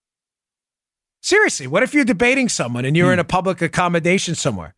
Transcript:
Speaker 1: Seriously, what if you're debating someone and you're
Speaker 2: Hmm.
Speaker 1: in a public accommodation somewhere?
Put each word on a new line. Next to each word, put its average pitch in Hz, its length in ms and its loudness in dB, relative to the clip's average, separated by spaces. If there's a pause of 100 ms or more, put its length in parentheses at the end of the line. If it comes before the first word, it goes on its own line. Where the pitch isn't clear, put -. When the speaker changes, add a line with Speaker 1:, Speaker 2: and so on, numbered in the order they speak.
(1200)
Speaker 1:
Seriously, 370 440 0
what 160 160 0
if 262 100 -2
you're 285 120 2
debating 240 440 0
someone 123 360 -4
and 143 120 0
you're 180 120 4
Speaker 2:
Hmm. 185 60 4
Speaker 1:
in 180 40 2
a 170 60 0
public 185 360 -2
accommodation 175 760 0
somewhere? 90 440 -4